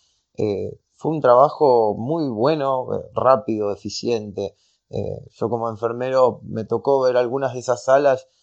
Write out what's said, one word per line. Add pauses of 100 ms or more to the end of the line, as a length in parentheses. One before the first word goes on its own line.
(380)
eh, (180)
fue
un
trabajo
muy
bueno,
eh,
rápido,
eficiente. (340)
Eh,
yo
como
enfermero
me
tocó
ver
algunas
de
esas
salas (160)